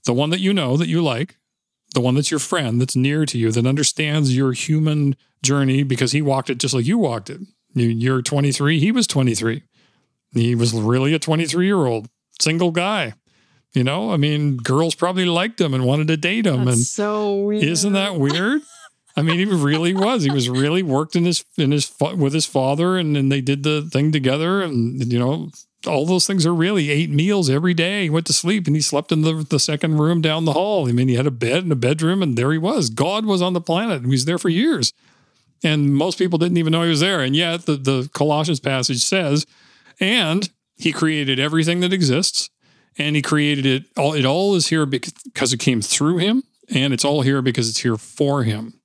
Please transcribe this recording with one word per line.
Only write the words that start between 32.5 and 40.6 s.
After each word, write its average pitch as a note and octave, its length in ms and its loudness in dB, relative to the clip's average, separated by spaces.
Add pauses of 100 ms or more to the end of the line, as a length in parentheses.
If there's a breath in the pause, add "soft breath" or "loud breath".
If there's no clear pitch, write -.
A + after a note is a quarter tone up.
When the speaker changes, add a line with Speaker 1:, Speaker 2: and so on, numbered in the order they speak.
Speaker 1:
he D#3+ 60 0
was. F3 320 -2
God F#3 360 -2
was F#3+ 160 0
on F3+ 100 0
the F3 80 -2
planet, F3+ 360 -2
and B2 100 -6
he C3 60 2
was C3 120 0
there E3 140 -2
for - 100 -2
years. F#3+ 440 0 (720 soft breath)
And D3 320 2
most D#3 220 0
people F3 220 0
didn't F3 180 2
even D#3+ 160 0
know E3+ 120 0
he E3 40 2
was D3+ 120 2
there. F#3 200 0
And C3+ 160 0
yet E3+ 300 -2
the, D3+ 100 0
the C3+ 380 -2
Colossians D3+ 460 0
passage C3 420 -2
says, D3+ 440 0 (540 soft breath)
"And F#3+ 480 0 (280)